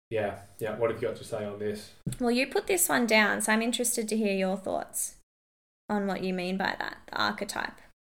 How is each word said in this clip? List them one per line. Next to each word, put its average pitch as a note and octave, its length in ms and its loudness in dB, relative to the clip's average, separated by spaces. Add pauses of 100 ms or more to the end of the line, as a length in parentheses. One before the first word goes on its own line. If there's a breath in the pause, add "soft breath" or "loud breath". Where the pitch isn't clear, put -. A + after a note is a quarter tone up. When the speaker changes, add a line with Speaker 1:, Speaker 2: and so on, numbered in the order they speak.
(120)
Speaker 1:
Yeah, G#2 240 -2 (240)
yeah. G#2+ 180 -4
What A2+ 140 2
have G#2+ 100 -4
you A#2 60 0
got G#2 100 -4
to - 60 -14
say G#2+ 200 -6
on G#2 140 -6
this? G#2 340 -4 (280)
Speaker 2:
Well, B3 100 2
you B3 160 4
put G4 220 -2
this F#4+ 200 2
one B3+ 200 2
down, G#3+ 340 4
so G#3+ 100 2
I'm A3 120 4
interested A#3+ 460 0
to A3+ 80 2
hear G#3 180 2
your F#3+ 220 2
thoughts - 580 -4 (760)
on G#3 160 0
what F#3+ 180 -2
you F#3 100 0
mean F#3 240 0
by - 200 2
that, - 200 -4 (100)
the - 120 -6
archetype - 600 0 (260)